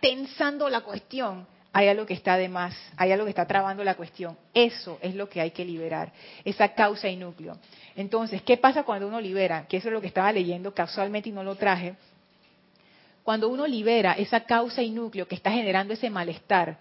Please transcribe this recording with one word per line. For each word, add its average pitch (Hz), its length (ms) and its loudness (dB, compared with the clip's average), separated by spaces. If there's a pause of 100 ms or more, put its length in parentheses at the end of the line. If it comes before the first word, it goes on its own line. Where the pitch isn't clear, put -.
tensando 285 680 0
la 233 140 -2
cuestión. 202 640 -8 (260)
Hay 202 160 6
algo 208 180 2
que 180 80 -4
está 185 220 2
de 185 120 0
más, 180 280 -4 (200)
hay 185 160 4
algo 202 120 2
que 208 60 -2
está 180 160 -2
trabando 196 360 0
la 190 120 2
cuestión. 170 420 -12 (180)
Eso 233 480 2
es 185 120 -4
lo 202 140 -6
que 180 120 -4
hay 165 100 0
que 175 140 -8
liberar, 165 480 -6 (320)
esa 202 300 4
causa 208 340 2
y 185 80 -4
núcleo. 170 420 -14 (380)
Entonces, 208 460 -2
¿qué 240 160 6
pasa 262 260 6
cuando 202 240 -4
uno 226 120 -6
libera? 185 460 -2
Que 185 120 -2
eso 220 100 -6
es 220 60 -4
lo 220 60 -4
que 196 60 -6
estaba 190 260 2
leyendo 180 420 -2
casualmente 208 560 -4
y - 20 -8
no 196 100 -10
lo 190 140 -8
traje. 185 380 0 (1300)
Cuando 220 240 0
uno 262 180 -2
libera 226 460 4
esa 226 280 0
causa 233 420 0
y 226 80 -2
núcleo 226 360 -8
que - 80 -10
está 190 160 -2
generando 202 440 0
ese 226 160 -4
malestar 170 720 0